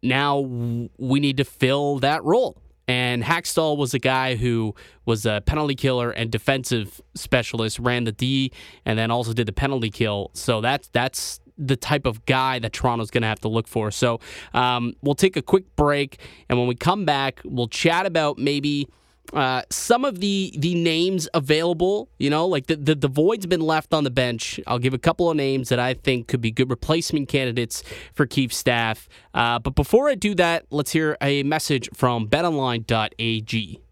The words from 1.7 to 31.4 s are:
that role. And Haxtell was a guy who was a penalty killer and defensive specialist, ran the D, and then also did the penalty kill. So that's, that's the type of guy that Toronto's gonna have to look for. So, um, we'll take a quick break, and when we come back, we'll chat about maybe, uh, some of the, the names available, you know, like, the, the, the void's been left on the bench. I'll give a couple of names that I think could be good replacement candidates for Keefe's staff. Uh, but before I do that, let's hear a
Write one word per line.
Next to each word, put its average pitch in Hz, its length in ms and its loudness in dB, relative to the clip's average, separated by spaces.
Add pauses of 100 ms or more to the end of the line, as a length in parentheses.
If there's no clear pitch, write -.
that 139 240 2
role. 208 380 2 (260)
And 123 360 0
Haxtell 160 520 0
was 143 200 -2
a 135 40 2
guy 131 360 0
who 113 400 0 (300)
was 113 200 0
a 104 220 0
penalty 151 260 0
killer 123 380 0
and 113 180 -6
defensive 117 720 -2 (140)
specialist, 113 640 -2
ran 123 240 0
the 113 80 -2
D, 131 400 -2 (340)
and 110 140 0
then 113 100 0
also 117 240 -2
did 113 140 -2
the 107 40 -6
penalty 131 380 -2
kill. 104 440 -4
So 113 280 -2
that's, 131 280 -2
that's - 500 -2 (180)
the 135 200 -2
type 147 280 -2
of 113 220 -4
guy 131 320 2
that 113 140 -6
Toronto's 117 360 0
gonna 117 160 0
have 110 160 -2
to - 60 -4
look 113 200 0
for. 107 220 -2
So, 117 300 0 (340)
um, 120 480 0
we'll 143 140 2
take 190 220 2
a 147 40 -2
quick - 340 2
break, 143 440 2 (300)
and 123 100 4
when 123 80 2
we 123 80 0
come 185 300 0
back, 139 380 0
we'll 120 260 -4
chat 170 360 2
about 160 320 0
maybe, 143 500 -2 (460)
uh, 131 380 0
some 247 340 0
of 208 140 -4
the, 196 360 -2
the 165 200 0
names 170 580 0
available, 170 760 0 (100)
you 139 100 0
know, 156 160 0
like, 165 220 -2
the, 160 80 2
the, 151 180 0
the 143 140 0
void's 175 400 2
been 170 140 2
left 160 300 0
on 156 120 2
the 135 80 0
bench. 123 560 -2
I'll 123 100 -2
give 127 160 0
a 127 60 -2
couple 170 320 2
of 160 40 0
names 135 340 0
that 120 100 2
I 123 160 0
think 123 320 -2
could 123 140 -2
be 113 100 0
good 127 180 0
replacement 156 580 -2
candidates 123 560 -2 (300)
for 139 140 2
Keefe's 127 300 -2
staff. 117 520 0 (240)
Uh, 120 240 2
but 123 160 -4
before 233 360 4
I 269 60 2
do 208 200 0
that, 170 340 2
let's 143 220 -2
hear 156 300 2
a 139 200 2